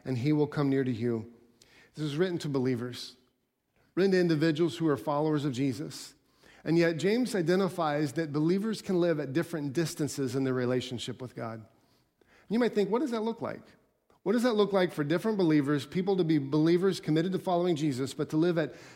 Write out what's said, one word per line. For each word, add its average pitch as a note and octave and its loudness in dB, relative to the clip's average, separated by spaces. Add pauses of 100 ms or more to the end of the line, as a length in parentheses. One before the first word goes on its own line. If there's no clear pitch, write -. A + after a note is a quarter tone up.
and C3 -4
he C#3+ 0
will D3 2
come D3 -2
near C3+ 2
to B2+ -2
you." A#2 -2 (680)
This D3 -8
is D3 -6
written F3 0
to D#3+ -6
believers, B2 -4 (800)
written F#3+ 2
to F#3 4
individuals E3 2
who E3 0
are C#3+ 2
followers D3+ 0
of C#3+ -2
Jesus. C#3 -6 (500)
And E3 2
yet E3+ 4
James G#3+ 0
identifies E3 0
that D#3 -4
believers F#3 0
can F#3 0
live E3+ 2
at C#3 -6
different D3+ -4
distances C#3 -2
in C3+ 0
their C3 0
relationship B2 -4
with B2 -14
God. A2+ -12 (840)
You G#3+ 0
might A#3+ 2
think, G3 0
"What A#3 0
does C#4 -4
that A3 -2
look A3+ -4
like? A2 -6 (600)
What F#3 0
does A#3 2
that A#3+ 2
look G3+ 4
like F3+ 4
for D3+ -2
different F3 0
believers, D3+ 4
people F#3+ 0
to F3+ 4
be D#3+ 4
believers E3 2
committed E3 0
to F#3 0
following F3 0
Jesus, C3+ -2
but C#3+ -4
to D#3 -2
live E3 4
at D3 -2 (220)